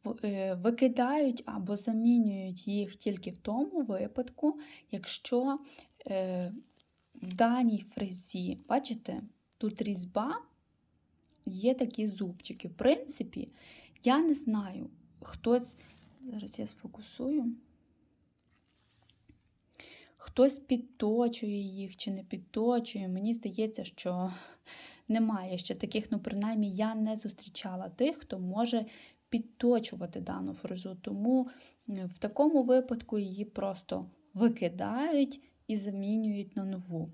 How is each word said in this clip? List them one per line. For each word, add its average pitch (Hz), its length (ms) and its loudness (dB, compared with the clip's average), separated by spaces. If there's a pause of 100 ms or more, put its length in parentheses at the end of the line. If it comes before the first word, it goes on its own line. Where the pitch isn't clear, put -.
В-, 233 200 -4
е, 190 300 -2
викидають 247 920 2
або 202 300 -4
замінюють 214 920 2
їх 202 280 -2
тільки 196 340 -4
в - 80 -14
тому 294 440 -2
випадку, 233 760 -2 (320)
якщо, 254 680 0 (480)
е, 185 460 -2 (640)
в 185 180 -10
даній 233 520 4 (100)
фрезі, 185 640 -4 (100)
бачите, 247 520 -2 (380)
тут 214 240 -2
різьба, 208 580 -2 (1040)
є 202 280 2
такі 240 320 -2
зубчики. 190 600 -6
В 165 60 -12
принципі, - 760 0 (560)
я 254 140 8
не 320 160 6
знаю, 208 560 -2 (300)
хтось, - 560 0 (460)
зараз 214 360 -10
я 214 80 -4
сфокусую, 247 760 -4 (2750)
хтось 277 420 4
підточує 226 1000 0
їх 196 360 -8
чи - 140 -6
не 190 120 -6
підточує. 220 840 -2
Мені 196 240 0
здається, 220 520 -2
що 180 480 -4 (760)
немає 208 500 2
ще 185 160 -4
таких, 214 380 -4
ну, 208 60 0
принаймні, 208 560 0
я 220 200 0
не 220 220 0
зустрічала 185 720 -8
тих, 294 280 2
хто - 220 -10
може 214 480 0 (420)
підточувати 226 920 0
дану 185 340 -4
фрезу. 185 480 -8
Тому, 240 460 2 (400)
е, 190 160 -4 (100)
в - 40 -20
такому 277 440 4
випадку 254 560 4
її 196 260 -2
просто 190 600 -4 (300)
викидають 233 1080 2 (260)
і 220 100 -2
замінюють 202 800 -2
на 196 80 -2
нову. 180 500 -4